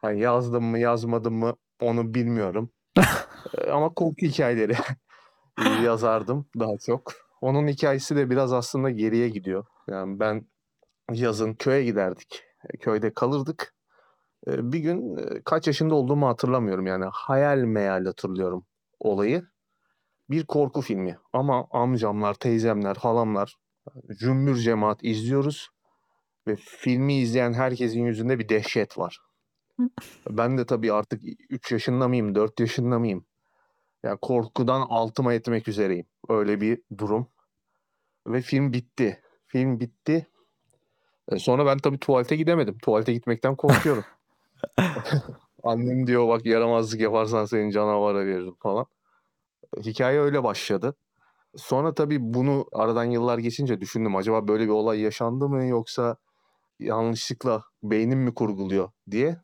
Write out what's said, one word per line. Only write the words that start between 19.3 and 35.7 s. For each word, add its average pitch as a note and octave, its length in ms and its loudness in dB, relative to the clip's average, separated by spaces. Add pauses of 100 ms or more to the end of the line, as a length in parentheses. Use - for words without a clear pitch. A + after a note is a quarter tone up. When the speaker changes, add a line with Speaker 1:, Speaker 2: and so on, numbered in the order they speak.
Speaker 1:
Bir D3+ 160 -2
korku D3 340 0
filmi F#2+ 380 -4 (140)
ama B2+ 380 0
amcamlar, G#2+ 640 0
teyzemler, A2 640 0
halamlar A2+ 600 0 (640)
cümbür C3 360 2
cemaat A2 480 2
izliyoruz C3 640 -2 (800)
ve G#2+ 100 -2
filmi C3 580 0
izleyen A#2+ 380 2
herkesin A#2+ 520 0
yüzünde A#2 340 0
bir G#2+ 100 -6
dehşet G#2+ 500 0
var. F2 200 -6 (640)
Speaker 3:
Hı. B3 80 2 (420)
Speaker 1:
Ben A#2 280 0
de A#2+ 80 0
tabii A2+ 260 0
artık G#2+ 300 -2 (280)
üç - 220 -6
yaşında B2 360 0
mıyım, A2 260 0
dört G#2+ 260 0
yaşında A#2+ 380 0
mıyım? G#2 260 -2 (800)
Yani G#2 200 -4
korkudan B2 580 0
altıma A#2 540 0
etmek A2+ 340 -2
üzereyim. F#2+ 380 0 (220)